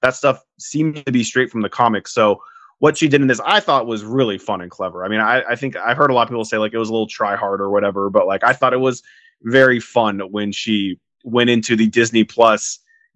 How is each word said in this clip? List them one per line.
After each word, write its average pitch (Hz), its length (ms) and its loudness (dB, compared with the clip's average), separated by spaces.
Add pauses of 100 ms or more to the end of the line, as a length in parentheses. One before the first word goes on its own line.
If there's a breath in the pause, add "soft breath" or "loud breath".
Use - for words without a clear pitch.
that 127 140 0
stuff 135 260 -2 (160)
seems 151 460 -4
to 131 80 -4
be 120 100 2
straight 123 300 -2
from 113 80 -4
the 104 80 -4
comics. 110 440 -2
So 104 300 2 (380 loud breath)
what 147 180 4
she 165 80 2
did 143 140 4
in 135 80 2
this, 120 160 0
I 196 160 2
thought, 139 260 0
was 110 180 -6
really 113 340 -2
fun 98 220 -6
and 87 100 -14
clever. 90 340 -8
I 95 40 -6
mean, 107 120 -2
I, 117 220 2
I 117 120 -4
think 127 220 -6
I 113 180 -2
heard 143 160 2
a 131 40 0
lot 120 80 4
of 113 60 0
people 117 160 -6
say, 110 140 -4
like, 107 140 -2
it 113 60 -4
was 110 100 -2
a 110 40 -6
little 110 140 -2
try 104 300 -4
hard 98 240 -4
or 98 100 -4
whatever, 98 400 0
but, 98 160 2
like, 98 160 -2
I 123 100 4
thought 127 200 0
it 127 80 0
was 131 240 -2 (380 soft breath)
very 127 360 4
fun 110 400 -2 (140)
when 104 180 -4
she 98 480 -4 (240)
went 120 280 2
into 117 260 0
the 110 100 2
Disney 113 380 2
Plus - 560 2 (360)